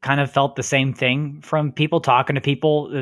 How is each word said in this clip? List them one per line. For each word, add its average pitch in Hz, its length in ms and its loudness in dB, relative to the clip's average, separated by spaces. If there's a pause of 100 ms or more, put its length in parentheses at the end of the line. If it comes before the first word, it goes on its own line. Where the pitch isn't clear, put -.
kind 139 180 0
of 135 100 0
felt 139 260 0
the - 60 -4
same 135 300 0
thing 143 480 -2
from 151 320 -2
people, 156 280 0
talking 135 340 2
to 135 80 -2
people. 147 480 0 (120)